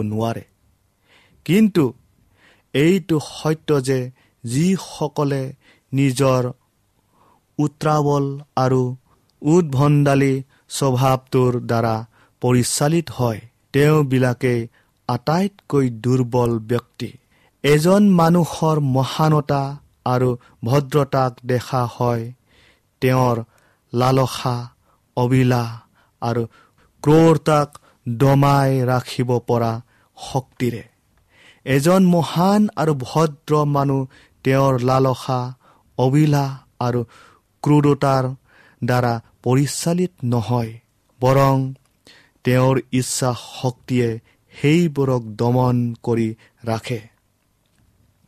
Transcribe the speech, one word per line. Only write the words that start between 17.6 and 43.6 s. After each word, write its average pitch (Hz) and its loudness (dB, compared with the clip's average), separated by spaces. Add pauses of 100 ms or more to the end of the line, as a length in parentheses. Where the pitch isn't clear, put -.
এজন 160 4
মানুহৰ 165 2 (200)
মহানতা 143 0 (440)
আৰু 127 0 (340)
ভদ্ৰতাক 131 0 (120)
দেখা 123 -2 (120)
হয় 120 -2 (760)
তেওঁৰ 127 2 (560)
লালসা, 127 0 (600)
অভিলাষ 123 0 (520)
আৰু 117 -2 (600)
ক্ৰোধতাক 151 4 (380)
দমাই 139 2 (200)
ৰাখিব 123 -4 (180)
পৰা 117 0 (440)
শক্তিৰে। 120 -8 (840)
এজন 151 2
মহান 175 2 (140)
আৰু 156 0 (100)
ভদ্ৰ 151 -2 (140)
মানুহ 139 0 (440)
তেওঁৰ 135 2
লালসা, 131 0 (580)
অভিলাষ 139 2 (300)
আৰু 120 -2 (640)
ক্ৰোধতাৰ 143 2 (640)
দ্বাৰা 123 0 (300)
পৰিচালিত 156 -2 (200)
নহয়, 120 -2 (480)
বৰং 135 4 (880)
তেওঁৰ 127 2 (240)
ইচ্ছা 127 -4 (280)
শক্তিয়ে 123 -4 (440)